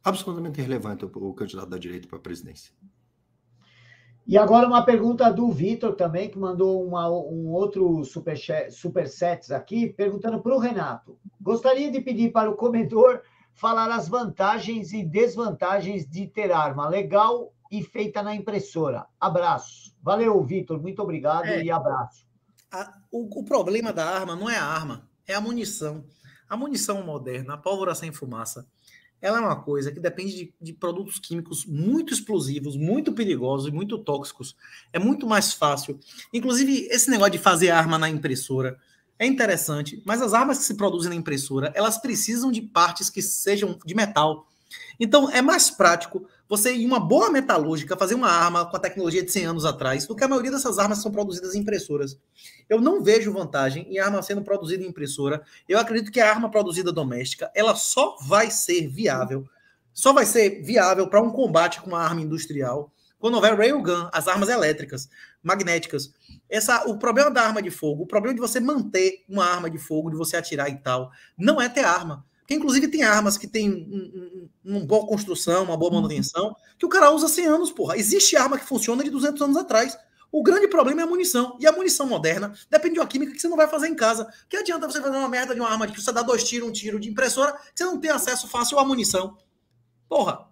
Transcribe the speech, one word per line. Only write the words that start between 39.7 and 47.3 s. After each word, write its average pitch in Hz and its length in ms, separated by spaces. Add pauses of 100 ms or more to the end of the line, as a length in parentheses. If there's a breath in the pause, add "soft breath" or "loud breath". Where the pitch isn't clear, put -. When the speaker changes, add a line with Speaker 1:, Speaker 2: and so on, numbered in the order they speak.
Speaker 3:
mas 226 160
as 214 120
armas 262 240
que - 80
se 214 100
produzem 175 340
na 170 60
impressora, 143 580
elas 214 240
precisam 240 540
de 226 100
partes - 480
que 190 120
sejam 196 640
de 160 100
metal. 156 500 (540 loud breath)
Então, 269 300
é 254 120
mais 330 280
prático 175 580 (220 loud breath)
você, 208 220
em 233 140
uma 247 140
boa 240 320